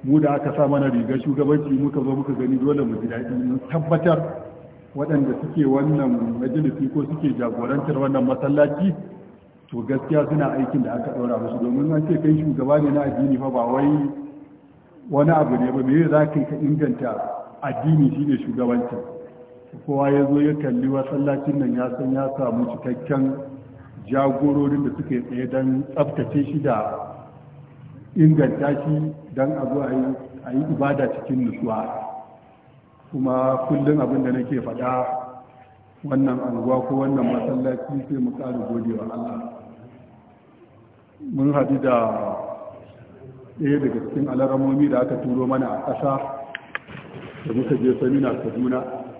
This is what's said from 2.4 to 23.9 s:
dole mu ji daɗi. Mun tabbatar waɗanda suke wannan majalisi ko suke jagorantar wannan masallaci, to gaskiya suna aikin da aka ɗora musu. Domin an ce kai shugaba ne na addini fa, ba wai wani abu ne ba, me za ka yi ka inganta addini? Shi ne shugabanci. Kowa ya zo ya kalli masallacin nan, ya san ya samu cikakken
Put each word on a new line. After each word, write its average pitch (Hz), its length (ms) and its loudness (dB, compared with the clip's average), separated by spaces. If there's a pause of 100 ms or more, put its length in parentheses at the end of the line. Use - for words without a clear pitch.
dole 143 260 2
mu 110 160 -2
ji 117 60 -4
daɗi. 120 260 -4
Mun 127 260 -2 (120)
tabbatar 160 500 2 (720)
waɗanda 139 480 0
suke 151 240 0
wannan 131 760 2
majalisi 135 540 0
ko 147 100 0
suke 151 320 -2
jagorantar 123 640 -2
wannan 135 300 2
masallaci, 147 640 2 (760)
to 117 140 -8
gaskiya 139 460 0
suna 147 240 2
aikin 131 300 0
da 113 100 -2
aka 117 240 -4
ɗora 120 240 -2
musu. 113 160 -4
Domin 131 360 0
an 156 140 2
ce 156 140 2
kai 156 160 4
shugaba 143 420 2
ne 143 120 2
na 143 100 2
addini 135 360 0
fa, 135 120 -2
ba 123 160 0
wai 143 420 2 (1000)
wani 147 220 4
abu 127 260 4
ne 123 140 2
ba, 135 120 -2
me 151 240 4
za 151 200 4
ka 147 120 0
yi - 60 2
ka 151 100 -6
inganta 143 560 0 (520)
addini? 143 500 4
Shi 139 120 -2
ne 135 120 2
shugabanci. 120 580 -2 (880)
Kowa 139 260 0
ya 143 160 6
zo 143 120 4
ya 147 140 4
kalli 131 340 0
masallacin 139 720 0
nan, 123 160 0
ya 123 240 -2
san 131 160 -2
ya 135 240 0
samu 120 280 0 (120)
cikakken 135 560 -2 (720)